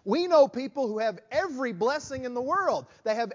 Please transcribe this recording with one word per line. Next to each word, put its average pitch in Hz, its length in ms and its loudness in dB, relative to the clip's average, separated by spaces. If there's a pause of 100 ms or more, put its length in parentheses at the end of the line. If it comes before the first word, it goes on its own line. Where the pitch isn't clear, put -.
We 311 220 0
know 311 200 8
people 269 400 -4
who 214 120 -4
have 220 200 -2 (120)
every 269 420 -2
blessing 262 520 -2
in 247 100 -8
the 240 60 -4
world. 277 440 0 (180)
They 220 120 0
have 226 200 -4